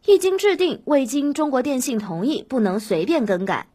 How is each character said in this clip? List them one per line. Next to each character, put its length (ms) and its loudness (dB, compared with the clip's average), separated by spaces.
一 120 8
经 200 0
制 180 2
定， 280 0
未 220 2
经 280 -2
中 160 -2
国 120 0
电 180 -2
信 180 -4
同 280 -4
意， 220 -4
不 120 0
能 180 0
随 260 -2
便 220 0
更 180 0
改。 300 -4